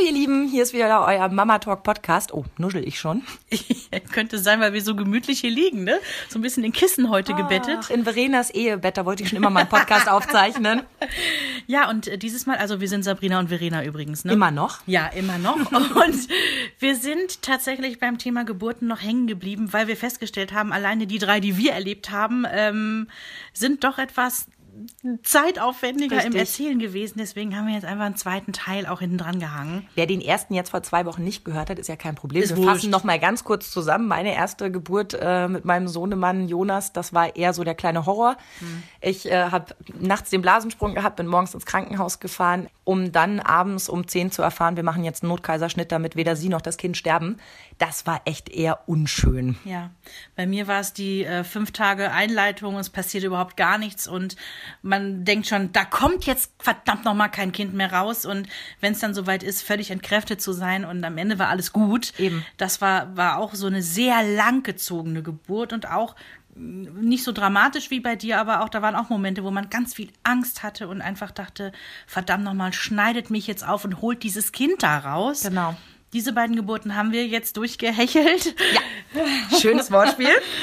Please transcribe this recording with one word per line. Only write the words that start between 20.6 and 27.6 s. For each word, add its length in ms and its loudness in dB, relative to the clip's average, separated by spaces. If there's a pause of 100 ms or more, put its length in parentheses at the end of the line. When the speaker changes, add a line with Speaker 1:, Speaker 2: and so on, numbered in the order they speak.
Speaker 2:
alleine 340 0
die 100 -4
drei, 220 4
die 180 0
wir 140 2
erlebt 400 -6
haben, 400 0
ähm, 560 -2 (460)
sind 320 0
doch 140 0
etwas 480 -2 (760)
zeitaufwendiger 960 2
im 160 2
Speaker 1:
Richtig. 60 2
Speaker 2:
Erzählen 380 -2
gewesen. 400 -4
Deswegen 400 -6
haben 80 -4